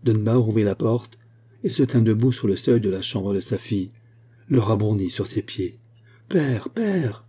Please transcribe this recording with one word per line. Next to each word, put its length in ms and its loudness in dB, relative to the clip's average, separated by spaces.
Dunbar 440 2
ouvrit 160 2
la 120 2
porte 420 -2
et 60 0
se 140 0
tint 180 2
debout 300 2
sur 160 -4
le 80 2
seuil 240 2
de 100 0
la 120 -2
chambre 320 -4
de 60 0
sa 180 -4
fille. 340 -4
Laura 260 2
bondit 340 0
sur 180 -6
ses 140 -4
pieds. 380 -8
Père, 400 0
père! 600 -2